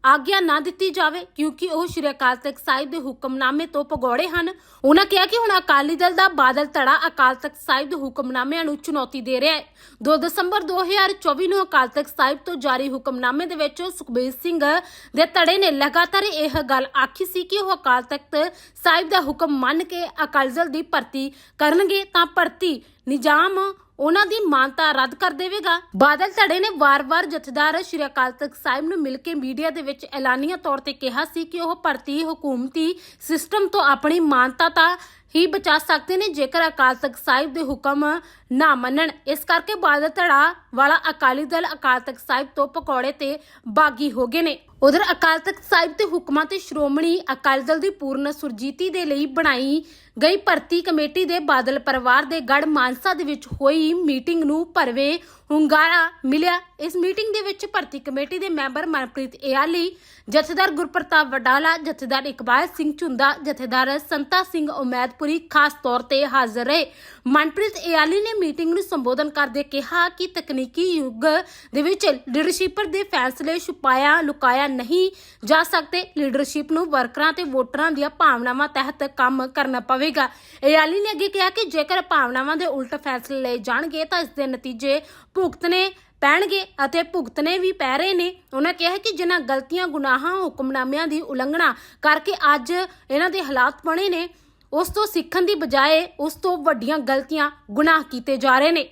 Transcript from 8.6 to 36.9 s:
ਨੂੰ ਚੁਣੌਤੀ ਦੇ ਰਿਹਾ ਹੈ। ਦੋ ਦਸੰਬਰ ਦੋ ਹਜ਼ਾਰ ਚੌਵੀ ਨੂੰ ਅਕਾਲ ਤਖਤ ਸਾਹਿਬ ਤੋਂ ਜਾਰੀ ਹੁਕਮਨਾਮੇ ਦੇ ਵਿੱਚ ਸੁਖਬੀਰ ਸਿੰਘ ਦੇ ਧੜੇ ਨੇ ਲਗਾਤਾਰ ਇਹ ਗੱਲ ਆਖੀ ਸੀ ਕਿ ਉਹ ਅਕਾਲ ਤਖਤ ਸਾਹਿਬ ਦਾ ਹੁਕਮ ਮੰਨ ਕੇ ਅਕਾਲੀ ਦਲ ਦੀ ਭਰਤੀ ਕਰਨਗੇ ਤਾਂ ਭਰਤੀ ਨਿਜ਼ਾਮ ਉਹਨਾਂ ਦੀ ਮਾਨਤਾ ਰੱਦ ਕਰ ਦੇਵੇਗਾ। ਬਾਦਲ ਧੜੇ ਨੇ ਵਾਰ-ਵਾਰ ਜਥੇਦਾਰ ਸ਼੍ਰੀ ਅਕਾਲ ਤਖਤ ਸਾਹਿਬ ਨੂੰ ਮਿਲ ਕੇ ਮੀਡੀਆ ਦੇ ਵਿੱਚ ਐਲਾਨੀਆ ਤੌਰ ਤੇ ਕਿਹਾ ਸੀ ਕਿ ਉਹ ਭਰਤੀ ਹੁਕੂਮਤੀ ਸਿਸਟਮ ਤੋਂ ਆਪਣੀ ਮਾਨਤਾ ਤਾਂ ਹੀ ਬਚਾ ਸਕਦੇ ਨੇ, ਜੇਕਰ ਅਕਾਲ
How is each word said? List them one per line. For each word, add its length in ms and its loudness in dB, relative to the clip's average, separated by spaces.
ਨੂੰ 120 -4
ਚੁਣੌਤੀ 440 -6
ਦੇ 200 -2
ਰਿਹਾ 140 2
ਹੈ। 100 -8
ਦੋ 160 4
ਦਸੰਬਰ 460 -2
ਦੋ 160 -2
ਹਜ਼ਾਰ 360 2
ਚੌਵੀ 320 -2
ਨੂੰ 160 2
ਅਕਾਲ 260 2
ਤਖਤ 280 -4
ਸਾਹਿਬ 280 0
ਤੋਂ 120 -8
ਜਾਰੀ 320 -2
ਹੁਕਮਨਾਮੇ 560 -4
ਦੇ 100 -8
ਵਿੱਚ 340 -4
ਸੁਖਬੀਰ 420 -6
ਸਿੰਘ 160 -2
ਦੇ 100 4
ਧੜੇ 320 2
ਨੇ 160 2
ਲਗਾਤਾਰ 500 2
ਇਹ 460 -2
ਗੱਲ 260 0
ਆਖੀ 300 -2
ਸੀ 180 -6
ਕਿ 140 -4
ਉਹ 160 0
ਅਕਾਲ 320 2
ਤਖਤ 300 -8
ਸਾਹਿਬ 260 4
ਦਾ 120 4
ਹੁਕਮ 380 -2
ਮੰਨ 240 0
ਕੇ 220 -6
ਅਕਾਲੀ 280 0
ਦਲ 180 -2
ਦੀ 140 -6
ਭਰਤੀ 480 -4
ਕਰਨਗੇ 460 2
ਤਾਂ 200 2
ਭਰਤੀ 460 0
ਨਿਜ਼ਾਮ 520 2
ਉਹਨਾਂ 260 2
ਦੀ 160 -4
ਮਾਨਤਾ 500 2
ਰੱਦ 240 0
ਕਰ 160 -2
ਦੇਵੇਗਾ। 460 -4
ਬਾਦਲ 360 4
ਧੜੇ 280 2
ਨੇ 180 0
ਵਾਰ-ਵਾਰ 480 2
ਜਥੇਦਾਰ 580 -2
ਸ਼੍ਰੀ 220 -6
ਅਕਾਲ 260 -2
ਤਖਤ 240 -10
ਸਾਹਿਬ 300 -4
ਨੂੰ 120 -4
ਮਿਲ 200 -4
ਕੇ 180 -8
ਮੀਡੀਆ 340 -4
ਦੇ 120 -8
ਵਿੱਚ 260 -10
ਐਲਾਨੀਆ 500 -2
ਤੌਰ 220 -4
ਤੇ 140 -8
ਕਿਹਾ 320 -4
ਸੀ 200 -8
ਕਿ 160 -10
ਉਹ 140 -4
ਭਰਤੀ 480 -4
ਹੁਕੂਮਤੀ 720 -4
ਸਿਸਟਮ 460 -2
ਤੋਂ 160 0
ਆਪਣੀ 380 4
ਮਾਨਤਾ 480 2
ਤਾਂ 260 4
ਹੀ 120 4
ਬਚਾ 300 2
ਸਕਦੇ 400 0
ਨੇ, 120 0
ਜੇਕਰ 380 0
ਅਕਾਲ 280 2